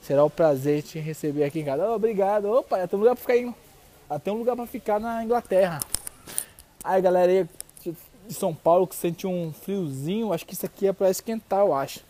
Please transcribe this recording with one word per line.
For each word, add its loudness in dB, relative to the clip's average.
será 4
um 0
prazer 2
te -12
receber -2
aqui -4
em -8
casa. 0
Oh, 0
obrigado. 0
Opa, 0
já -2
tem -4
um 0
lugar 6
pra -18
ficar, 2
hein? -2
Já -4
tem -4
um -4
lugar -2
pra -8
ficar -2
na -6
Inglaterra. 2
Aí, 2
galera 4
aí 2
de -12
São -2
Paulo 4
que -14
sente -4
um -4
friozinho. -4
Acho -6
que -16
isso -8
aqui -4
é 2
pra 2
esquentar, -2
eu 4
acho. -4